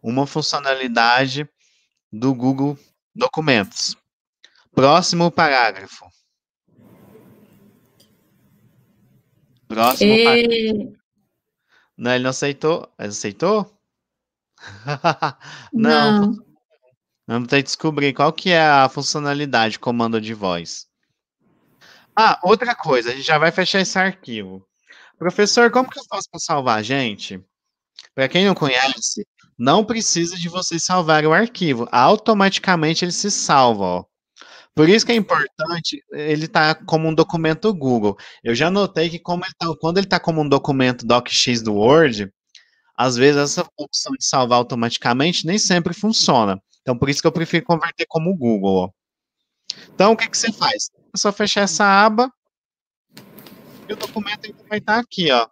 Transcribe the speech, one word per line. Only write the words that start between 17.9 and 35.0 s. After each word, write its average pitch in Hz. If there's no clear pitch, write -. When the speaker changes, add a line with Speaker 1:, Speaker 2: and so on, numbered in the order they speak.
Speaker 1:
qual 147
que -
é 160
a 139
funcionalidade 143
comando 117
de 107
voz. 92
Ah, 208
outra 226
coisa, 123
a 127
gente 135
já 160
vai 160
fechar 185
esse 185
arquivo. 110
Professor, 208
como 254
que -
eu 269
faço 196
pra 165
salvar? 127
Gente, 107
pra 135
quem 190
não 196
conhece, 127
não 147
precisa 180
de 170
vocês 170
salvarem 156
o 156
arquivo. 170
Automaticamente 180
ele 180
se 202
salva, 123
ó. 90
Por 156
isso 214